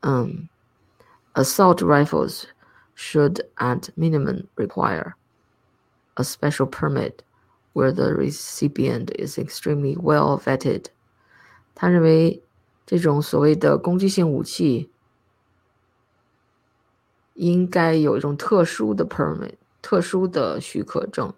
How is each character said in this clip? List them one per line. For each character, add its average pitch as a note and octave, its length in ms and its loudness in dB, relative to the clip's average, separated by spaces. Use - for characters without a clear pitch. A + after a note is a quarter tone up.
嗯， C3+ 480 -2
assault F#3 420 4
rifles D3 680 0
should D3 480 0
at B2 400 -4
minimum D#3+ 500 -2
require - 560 -4
a B2+ 100 -2
special C#3+ 440 -2
permit - 500 -4
where C3 200 2
the C3+ 200 0
recipient C3+ 960 -2
is - 140 -10
extremely D3 580 -4
well D3 440 2
vetted。 - 460 -2
他 F3+ 120 -2
认 F3+ 140 4
为 D#3+ 400 4
这 - 140 0
种 D3+ 240 2
所 - 180 0
谓 D3+ 140 6
的 D3 240 4
攻 F3+ 200 0
击 G3 100 2
性 F#3+ 200 2
武 C#3 140 0
器 - 480 -2
应 F3+ 340 2
该 E3 260 2
有 D3+ 220 2
一 C#3 40 -2
种 D3 160 -4
特 F3+ 280 2
殊 - 300 -4
的 E3+ 120 -2
permit， - 480 -6
特 - 200 0
殊 F#3+ 260 -2
的 C3 340 -2
许 - 220 -8
可 - 240 -6
证 - 320 -8